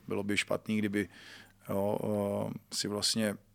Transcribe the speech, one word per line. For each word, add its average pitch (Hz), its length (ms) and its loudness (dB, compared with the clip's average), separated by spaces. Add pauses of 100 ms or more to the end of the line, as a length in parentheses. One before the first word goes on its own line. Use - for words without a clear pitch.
Bylo 101 140 -2
by 101 140 0
špatný, 107 420 0
kdyby, 101 300 2 (600)
jo, 101 360 2
eh, 104 540 0 (140)
si - 160 -2
vlastně 104 480 2 (180)